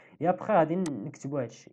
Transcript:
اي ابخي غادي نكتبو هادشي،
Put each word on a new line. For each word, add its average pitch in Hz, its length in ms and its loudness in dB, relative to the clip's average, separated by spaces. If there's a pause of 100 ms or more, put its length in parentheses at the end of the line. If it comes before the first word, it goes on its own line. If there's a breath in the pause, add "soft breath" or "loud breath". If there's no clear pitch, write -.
(220 loud breath)
اي 165 60 0
ابخي 185 240 0
غادي 165 240 4
نكتبو 143 640 -6
هادشي، - 340 -8